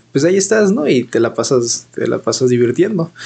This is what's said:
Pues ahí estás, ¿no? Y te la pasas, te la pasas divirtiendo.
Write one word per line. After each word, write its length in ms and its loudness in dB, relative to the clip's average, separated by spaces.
Pues 140 0
ahí 120 2
estás, 340 2
¿no? 160 0
Y 180 2
te 140 -4
la 140 0
pasas, 600 -2
te 100 -4
la 140 -2
pasas 320 0
divirtiendo. 600 0